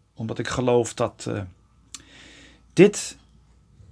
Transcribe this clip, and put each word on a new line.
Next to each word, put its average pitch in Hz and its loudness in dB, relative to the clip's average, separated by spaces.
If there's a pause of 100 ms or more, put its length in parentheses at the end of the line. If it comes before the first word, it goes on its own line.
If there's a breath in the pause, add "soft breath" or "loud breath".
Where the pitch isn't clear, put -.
(140)
Omdat - -8
ik 117 -6
geloof 120 0
dat, - -6
eh, 110 -4 (1300 soft breath)
dit, - 4 (760)